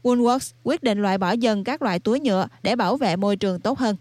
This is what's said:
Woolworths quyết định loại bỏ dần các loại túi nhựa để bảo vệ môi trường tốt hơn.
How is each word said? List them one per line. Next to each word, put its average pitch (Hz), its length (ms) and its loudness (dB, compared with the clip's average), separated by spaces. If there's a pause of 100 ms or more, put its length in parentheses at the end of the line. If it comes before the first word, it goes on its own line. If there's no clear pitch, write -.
Woolworths 247 480 2 (120)
quyết 285 200 -2
định 208 180 0
loại 196 160 2
bỏ 185 140 0
dần 220 320 0
các 302 180 -6
loại 185 180 0
túi 240 200 0
nhựa 196 280 0 (160)
để 226 120 0
bảo 226 220 0
vệ 196 180 0
môi 202 200 0
trường 190 240 -2
tốt 208 200 -4
hơn. 214 220 0